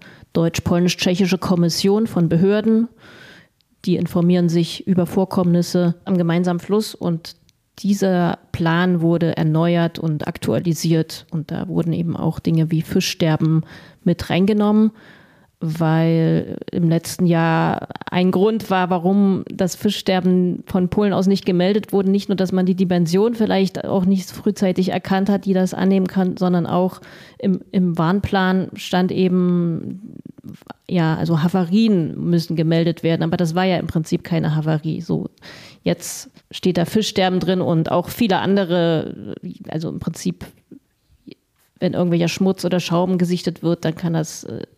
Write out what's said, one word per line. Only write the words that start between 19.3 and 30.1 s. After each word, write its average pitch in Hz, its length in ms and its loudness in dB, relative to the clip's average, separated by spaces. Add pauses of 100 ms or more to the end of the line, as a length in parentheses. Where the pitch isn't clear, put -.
das - 280 -2
Fischsterben 185 880 0
von 180 220 0
Polen 208 240 2
aus 190 160 2
nicht 196 180 2
gemeldet 196 460 0
wurde, 190 180 2
nicht 196 180 0
nur, 202 60 0
dass 180 160 0
man 185 160 2
die 185 80 2
Dimension 180 600 2
vielleicht 196 480 0
auch 185 200 0
nicht 190 240 2
frühzeitig 185 600 0
erkannt 190 400 0
hat, 202 160 0
die 196 100 0
das 185 180 2
annehmen 190 360 2
kann, 185 280 0
sondern 180 300 2
auch 180 340 -2 (380)
im, 185 220 0 (100)
im 180 260 0
Warnplan 185 800 0
stand 185 380 -2
eben, 180 1040 0 (720)